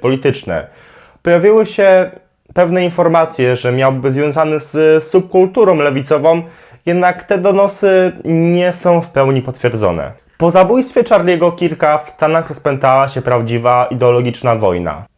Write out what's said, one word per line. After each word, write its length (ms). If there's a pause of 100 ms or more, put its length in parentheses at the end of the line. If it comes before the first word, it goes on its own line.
polityczne. 640 (560)
Pojawiły 420
się 460 (420)
pewne 300
informacje, 720
że 160
miałby 300
być 120
związany 460
z 440
subkulturą 720
lewicową, 640 (440)
jednak 380
te 140
donosy 760 (140)
nie 480
są 280
w 80
pełni 320
potwierdzone. 720 (260)
Po 140
zabójstwie 520
Charlie'ego 520
Kirka 420
w 120
Stanach 400
rozpętała 580
się 140
prawdziwa 720
ideologiczna 640
wojna. 500 (120)